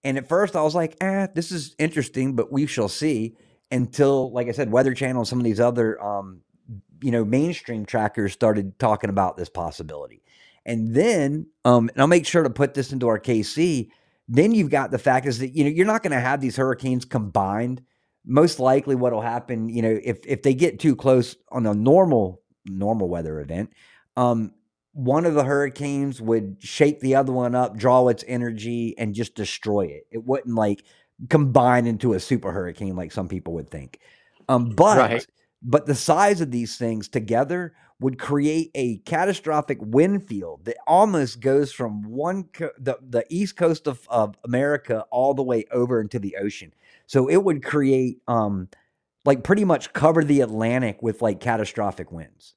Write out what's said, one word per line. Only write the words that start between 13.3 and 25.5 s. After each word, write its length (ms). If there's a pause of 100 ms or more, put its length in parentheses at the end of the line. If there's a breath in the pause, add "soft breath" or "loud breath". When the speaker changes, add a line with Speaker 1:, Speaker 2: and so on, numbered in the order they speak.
Speaker 1:
C, 480 (360 soft breath)
then 260
you've 160
got 220
the 60
fact 280
is 140
that, 160
you 80
know, 60
you're 160
not 180
gonna 160
have 200
these 160
hurricanes 500
combined. 760 (440)
Most 340
likely 360
what'll 260
happen, 460
you 140
know, 200
if, 240
if 180
they 100
get 260
too 160
close 400 (160)
on 140
a 80
normal, 680 (240)
normal 440
weather 320
event, 300 (440 soft breath)
um, 380 (400)
one 320
of 80
the 100
hurricanes 760